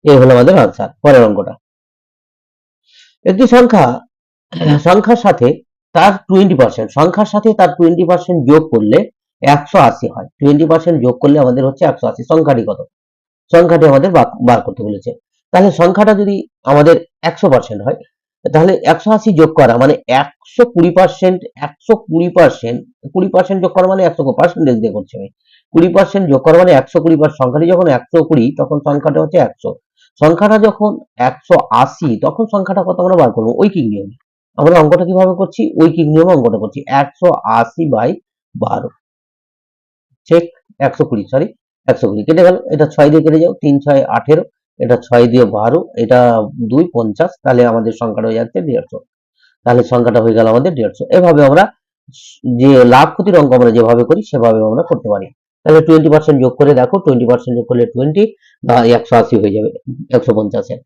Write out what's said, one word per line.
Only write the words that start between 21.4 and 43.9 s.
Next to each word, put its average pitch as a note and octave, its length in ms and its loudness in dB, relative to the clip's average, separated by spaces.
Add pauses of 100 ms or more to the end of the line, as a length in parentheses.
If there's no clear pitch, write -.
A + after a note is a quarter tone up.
একশো D3 400 -4
কুড়ি E3+ 340 -4
পার্সেন্ট, B2 500 0 (340)
কুড়ি F#3 160 -2
পার্সেন্ট F#3 340 -2
যোগ F3 80 -4
করা F#3 160 0
মানে F#3+ 160 -2
একশো D#3+ 200 -2
পার্সেন্ট C3+ 560 -2
দিয়ে G#2+ 140 -4
করছি G2+ 240 -12
আমি। G2 120 -18 (420)
কুড়ি E3+ 220 0
পার্সেন্ট F#3+ 360 0
যোগ C3+ 120 0
করা D#3+ 160 4
মানে F3+ 140 4
একশো C#3+ 300 0
কুড়ি E3 140 2
পার-, D3+ 280 -2
সংখ্যাটি D3 240 -2
যখন F3+ 200 0
একশো D3+ 360 0
কুড়ি, C#3+ 340 -2
তখন D3 280 -4
সংখ্যাটা D3 360 -2
হচ্ছে D#3 160 -4
একশো। - 380 -4 (480)
সংখ্যাটা G3+ 360 2
যখন G#3 400 -2 (180)
একশো - 400 -2 (140)
আশি, B2 480 -2
তখন G#3+ 320 -4
সংখ্যাটা F#3+ 320 -4
কত F3+ 160 -6
আমরা F#3 160 0
বার C#3+ 160 2
করবো? A2+ 280 -4
ঐকিক F#3+ 260 -2
নিয়মে। G#2 300 -8 (400)
আমরা E3 240 2
অঙ্কটা E3 260 2
কিভাবে F#3 300 0
করছি? F#3+ 480 -4
ঐকিক E3 240 0
নিয়মে E3 260 2
অঙ্কটা A2+ 240 0
করছি। G#2+ 300 -10
একশো D3 440 -2 (120)
আশি C#3 480 -4
by A#2+ 240 -2 (400)
বারো। - 340 -8 (1400)
ঠিক, E3+ 140 2 (360)
একশো C#3 260 -2
কুড়ি, G#2 260 -6
সরি, D3 220 -4 (340)
একশো A#2+ 200 -2
কুড়ি G#2 180 -6
কেটে D#3+ 180 2
গেল, F#3 140 4 (140)
এটা D3+ 140 0
ছয় D3+ 240 0
দিয়ে D#3+ 140 2
কেটে D#3+ 160 2
যাও, E3+ 140 0
তিন C#3+ 260 -2
ছয় C#3 240 0